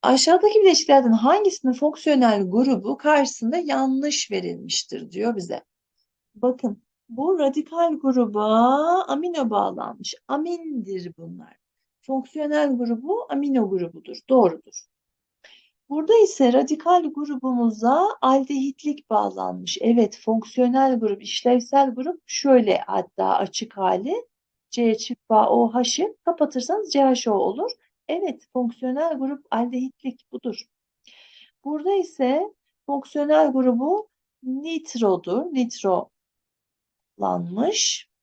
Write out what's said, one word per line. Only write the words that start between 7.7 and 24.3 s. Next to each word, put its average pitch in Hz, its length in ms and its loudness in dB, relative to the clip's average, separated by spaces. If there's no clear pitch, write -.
gruba 247 520 0
amino 294 420 -4
bağlanmış. 202 680 -4
Amindir 269 920 -6
bunlar. 165 400 -20
Fonksiyonel 294 760 -2
grubu 247 520 -4
amino 269 400 0
grubudur. 175 480 -6
Doğrudur. 214 560 2
Burada 311 240 0
ise 254 300 4
radikal 311 500 2
grubumuza 262 1040 0
aldehitlik 269 880 -2
bağlanmış. 185 720 -4
Evet, 233 360 2
fonksiyonel 247 840 0
grup, 208 240 -4
işlevsel 247 720 0
grup 302 300 -8
şöyle 240 520 4
hatta 190 480 -4
açık 202 520 -2
hali. 202 480 -2